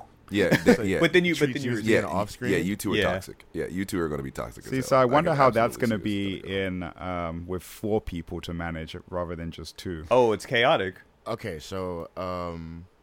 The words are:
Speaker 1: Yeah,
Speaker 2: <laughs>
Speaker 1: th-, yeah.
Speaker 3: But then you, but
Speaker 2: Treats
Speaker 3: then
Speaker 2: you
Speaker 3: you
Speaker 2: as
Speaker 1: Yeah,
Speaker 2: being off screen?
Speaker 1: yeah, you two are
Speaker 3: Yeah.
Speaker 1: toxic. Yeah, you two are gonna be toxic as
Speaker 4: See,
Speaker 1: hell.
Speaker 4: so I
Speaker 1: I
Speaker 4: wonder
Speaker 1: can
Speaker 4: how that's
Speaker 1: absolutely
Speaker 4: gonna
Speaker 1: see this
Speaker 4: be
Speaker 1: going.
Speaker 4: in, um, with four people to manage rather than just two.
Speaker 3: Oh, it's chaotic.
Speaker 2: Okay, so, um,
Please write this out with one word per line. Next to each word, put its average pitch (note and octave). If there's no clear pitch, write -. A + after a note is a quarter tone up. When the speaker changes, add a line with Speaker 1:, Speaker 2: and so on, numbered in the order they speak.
Speaker 1:
Yeah, G2
Speaker 2:
<laughs> D#3+
Speaker 1:
th-, -
yeah. F#2+
Speaker 3:
But E3
then F3+
you, F3
but D3
Speaker 2:
Treats B2
Speaker 3:
then C#3+
Speaker 2:
you A#2+
Speaker 3:
you A2
Speaker 2:
as G#2
Speaker 1:
Yeah, A2
Speaker 2:
being -
off G2+
screen? B2
Speaker 1:
yeah, F2
you F2+
two G2
are -
Speaker 3:
Yeah. F#2
Speaker 1:
toxic. -
Yeah, D#2+
you F#2
two F#2+
are D#2+
gonna C#2+
be C2
toxic A#1
as -
Speaker 4:
See, C3
Speaker 1:
hell. C3
Speaker 4:
so C3+
I C3
Speaker 1:
I -
Speaker 4:
wonder D3
Speaker 1:
can D3+
Speaker 4:
how C3+
that's A2+
Speaker 1:
absolutely A2+
Speaker 4:
gonna A2
Speaker 1:
see G2
this F#2
Speaker 4:
be -
Speaker 1:
going. F#2+
Speaker 4:
in, F#2
um, E2+
with F2+
four G#2+
people E2+
to E2+
manage E2
rather F2
than E2
just -
two. D#2+
Speaker 3:
Oh, A#2+
it's G2+
chaotic. A#2
Speaker 2:
Okay, G#2+
so, F2+
um, E2+